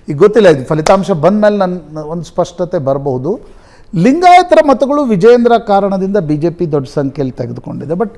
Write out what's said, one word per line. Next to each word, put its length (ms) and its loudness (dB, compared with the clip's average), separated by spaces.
ಈಗ 80 -6
ಗೊತ್ತಿಲ್ಲ, 320 4
ಇದು 160 0
ಫಲಿತಾಂಶ 460 0
ಬಂದ್ಮೇಲೆ 460 0
ನನ್ 400 -6
ಒಂದು 260 -10
ಸ್ಪಷ್ಟತೆ 540 -6
ಬರಬಹುದು. 600 -4
ಲಿಂಗಾಯತರ 600 4
ಮತಗಳು 340 0
ವಿಜಯೇಂದ್ರ 540 4
ಕಾರಣದಿಂದ 600 0
ಬಿ 200 -2
ಜೆ 120 -2
ಪಿ 220 -4
ದೊಡ್ಡ 220 -4
ಸಂಖ್ಯೆಯಲ್ಲಿ 380 -4
ತೆಗೆದುಕೊಂಡಿದೆ. 640 -10
But 240 -4